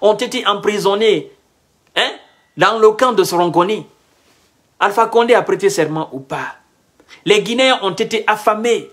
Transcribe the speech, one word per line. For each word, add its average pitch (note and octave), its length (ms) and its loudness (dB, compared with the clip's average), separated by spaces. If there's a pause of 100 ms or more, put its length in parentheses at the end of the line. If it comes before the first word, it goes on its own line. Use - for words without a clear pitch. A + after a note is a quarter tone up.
ont G#3 120 4
été A#3+ 340 -6
emprisonnés, G3+ 840 0 (680)
hein, B3 140 0 (440)
dans G#3 240 2
le A3 120 6
camp B3+ 200 2
de F#3 140 2
Soronkoni. F3 600 -2 (920)
Alpha G#3 280 2
Condé A#3 260 2
a G3 80 4
prêté F#3+ 280 0
serment D#3 440 -2
ou C3+ 80 -12
pas ? - 340 -12 (680)
Les G#3 160 4
Guinéens A#3+ 400 0
ont G3 100 -2
été G#3+ 340 -4
affamés. A3 680 -2